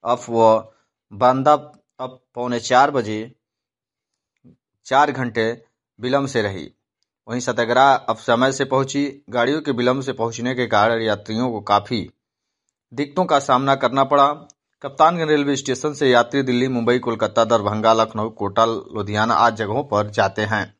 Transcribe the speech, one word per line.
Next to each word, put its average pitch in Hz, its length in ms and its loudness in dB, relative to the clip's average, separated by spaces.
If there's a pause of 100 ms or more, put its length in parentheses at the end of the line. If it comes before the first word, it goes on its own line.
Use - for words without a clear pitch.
अप 120 260 -2
व 113 180 4 (640)
बांदा 127 420 2
अप 127 640 -6 (160)
पौने 123 240 -4
चार 131 320 2
बजे 107 280 -4 (1700)
चार 143 260 2
घंटे 117 340 -2 (540)
विलंब 131 280 -2
से 131 140 -2
रही। 95 260 -6 (600)
वहीं 120 120 -8
सत्याग्रह 123 540 2 (160)
अप 113 80 -4
समय 127 340 0
से 135 140 -4
पहुंची। 135 400 -2 (240)
गाड़ियों 123 320 -2
के 147 100 -6
विलंब 123 300 0
से 131 120 -8
पहुंचने 117 420 -6
के 123 120 -2
कारण 113 340 2
यात्रियों 110 500 -4
को 107 100 -8
काफ़ी 101 400 -2 (920)
दिक्कतों 143 340 -4
का 151 140 2
सामना 135 360 2
करना 135 280 0
पड़ा। 139 240 4 (540)
कप्तानगंज 160 480 0
रेलवे 143 260 2
स्टेशन 139 380 -4
से 135 160 0
यात्री 120 340 2
दिल्ली, 127 240 0
मुंबई, 120 320 0
कोलकाता, 113 460 0
दरभंगा, 107 480 2
लखनऊ, 113 360 0
कोटा, 104 360 0
लुधियाना 107 680 -4
आदि 110 200 2
जगहों 110 280 -4
पर 107 260 -2
जाते 104 360 -2
हैं। 104 200 -4 (140)